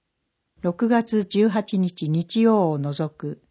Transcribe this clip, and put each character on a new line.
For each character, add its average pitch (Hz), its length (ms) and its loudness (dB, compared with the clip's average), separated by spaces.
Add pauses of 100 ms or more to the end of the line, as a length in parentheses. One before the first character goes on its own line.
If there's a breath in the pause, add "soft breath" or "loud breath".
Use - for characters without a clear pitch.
(640)
六 180 260 -2
月 226 360 0
十 202 240 2
八 208 300 -2
日 175 300 -2
日 170 320 -2
曜 214 300 4
を 151 80 -2
除 143 360 -6
く、 - 360 -10